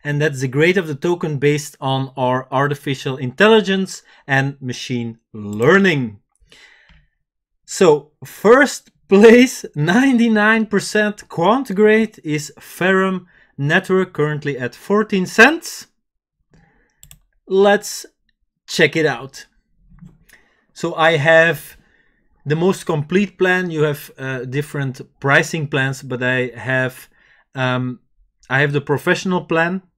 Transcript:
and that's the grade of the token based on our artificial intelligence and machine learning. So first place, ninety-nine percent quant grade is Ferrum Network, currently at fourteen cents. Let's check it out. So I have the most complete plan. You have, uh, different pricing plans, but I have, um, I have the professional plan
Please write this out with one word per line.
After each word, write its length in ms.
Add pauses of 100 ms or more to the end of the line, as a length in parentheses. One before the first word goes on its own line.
and 180
that's 200
the 80
grade 280
of 120
the 80
token 420
based 420
on 360
our 340
artificial 680
intelligence 840 (240)
and 340
machine 600 (120)
learning. 840 (1500)
So 460 (140)
first 680 (180)
place, 560 (120)
ninety-nine 920
percent 600
quant 480
grade 480
is 340
Ferrum 680 (280)
Network, 580
currently 440
at 160
fourteen 520
cents. 600 (1600)
Let's 580 (640)
check 300
it 100
out. 400 (1300)
So 240
I 220
have 580 (680)
the 100
most 280
complete 540
plan. 320
You 140
have, 340
uh, 260
different 560 (180)
pricing 480
plans, 360
but 200
I 320
have, 540 (460)
um, 460 (500)
I 100
have 120
the 100
professional 640
plan 340 (180)